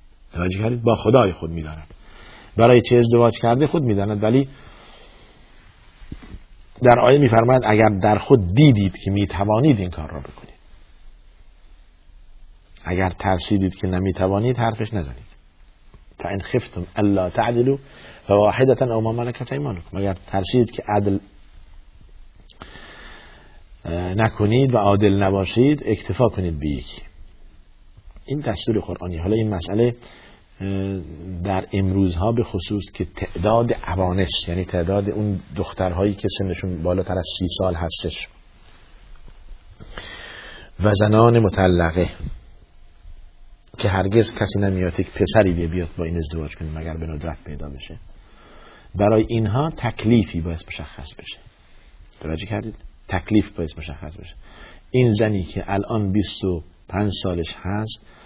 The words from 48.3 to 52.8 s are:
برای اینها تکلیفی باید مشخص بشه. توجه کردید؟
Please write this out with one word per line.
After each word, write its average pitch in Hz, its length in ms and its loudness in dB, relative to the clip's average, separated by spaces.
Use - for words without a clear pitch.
برای 107 340 4
اینها 117 480 -2
تکلیفی 110 640 0
باید 82 260 -8
مشخص - 460 -14
بشه. - 240 -18
توجه 80 240 -8
کردید؟ 107 300 -8